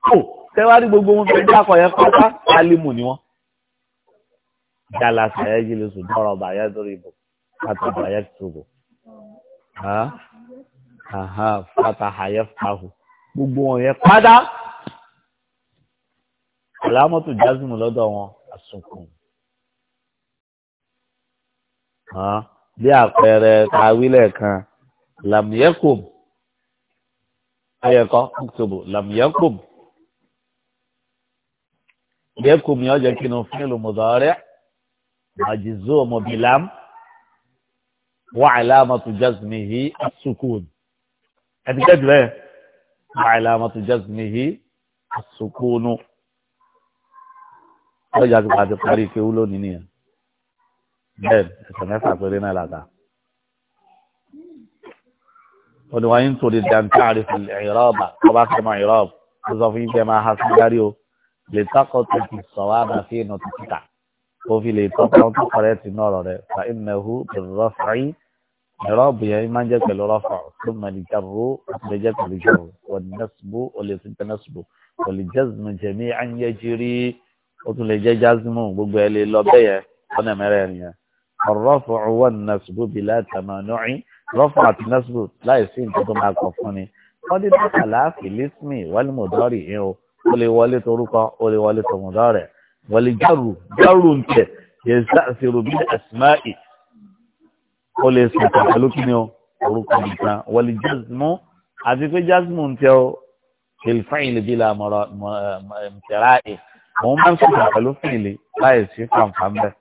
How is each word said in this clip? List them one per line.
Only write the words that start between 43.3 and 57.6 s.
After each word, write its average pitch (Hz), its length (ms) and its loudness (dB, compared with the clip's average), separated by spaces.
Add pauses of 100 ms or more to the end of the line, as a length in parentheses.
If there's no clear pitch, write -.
jazmihi 107 640 -6 (680)
as-sukunu. 120 840 -6 (2250)
Ó - 100 4
yà 117 160 4
kí 107 100 -2
a 101 160 2
ti 101 80 -4
parí 104 320 -2
kéwú 107 260 -4
lónìí 110 280 -2
nìyẹn. 90 240 -10 (1300)
Bẹ́ẹ̀, 107 260 2 (200)
ẹsẹ̀ 92 220 -12
mẹ́fà 104 280 -4
péré 95 260 -4
náà 101 120 -6
làtà. 87 280 -8 (3000)
Ó 120 60 -4
ní 117 80 -2
wọ́n 120 160 4
yín 135 140 0
torí 117 240 0
di 110 100 -2
àǹtá 110 320 4
àrífẹ́ 110 360 0 (220)